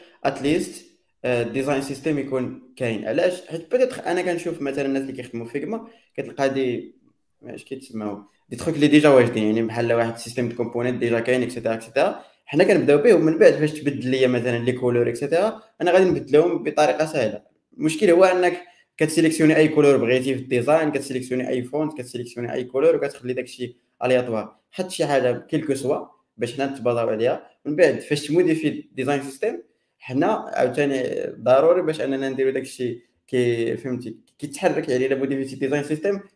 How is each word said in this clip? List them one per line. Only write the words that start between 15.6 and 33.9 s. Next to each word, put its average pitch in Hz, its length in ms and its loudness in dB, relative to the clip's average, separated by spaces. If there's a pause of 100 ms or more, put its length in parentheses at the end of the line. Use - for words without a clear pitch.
انا 170 100 2
غادي 185 180 6
نبدلهم 151 540 2
بطريقه 151 420 0
سهله. 117 360 -2 (360)
المشكل 156 320 2
هو 170 140 8
انك 180 380 4 (360)
كتسيليكسيوني 156 600 2
اي 156 100 6
كولور 147 300 4
بغيتي 127 380 0
في 117 60 -6
الديزاين، 147 500 0
كتسيليكسيوني 127 580 -6
اي 127 140 -2
فونت، 147 340 -6
كتسيليكسيوني 120 560 -10
اي 127 100 -4
كولور، 143 320 2
وكتخلي 127 380 -6
داكشي 123 440 -10 (260)
الياتوار. 123 520 0 (160)
حط 185 180 -8
شي 160 160 -4
حاجه 127 320 0 (120)
كيلكو 139 240 -2
سوا 135 320 -4 (320)
باش 117 180 -6
حنا 139 100 -2
نتباداو 117 440 -2
عليها. 113 380 -2 (180)
من 147 100 -4
بعد 156 240 4
فاش - 280 -4
تموديفي 160 400 2
الديزاين 135 540 -4
سيستم 202 360 -6 (440)
حنا 151 260 -2
عاوتاني 139 960 -2 (140)
ضروري 143 420 6
باش 156 200 -2
اننا 135 280 -2
نديرو 131 200 0
داك 131 140 -2
الشيء 123 380 -8 (260)
كي-، 120 500 0
فهمتي، 120 400 -8 (220)